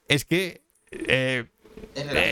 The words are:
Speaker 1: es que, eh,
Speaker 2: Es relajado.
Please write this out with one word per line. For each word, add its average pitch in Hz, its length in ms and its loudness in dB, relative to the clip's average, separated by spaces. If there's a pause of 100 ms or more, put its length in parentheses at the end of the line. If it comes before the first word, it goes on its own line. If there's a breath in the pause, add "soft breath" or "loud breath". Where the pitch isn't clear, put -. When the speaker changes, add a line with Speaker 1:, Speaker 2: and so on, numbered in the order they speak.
Speaker 1:
es 143 160 2
que, 175 380 -2 (300)
eh, 127 540 0 (480)
Speaker 2:
Es 143 120 -6
relajado. 143 260 0